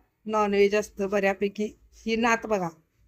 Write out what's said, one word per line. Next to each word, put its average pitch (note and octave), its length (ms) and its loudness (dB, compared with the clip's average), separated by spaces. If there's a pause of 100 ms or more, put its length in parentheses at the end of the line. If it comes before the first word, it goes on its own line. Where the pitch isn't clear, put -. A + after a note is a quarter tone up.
(260)
नॉनव्हेज G3+ 500 2
असतं G3+ 340 -4
बऱ्यापैकी. G3+ 560 0 (400)
ही A3+ 100 0
नात A3+ 300 2
बघा F#3+ 240 -2 (380)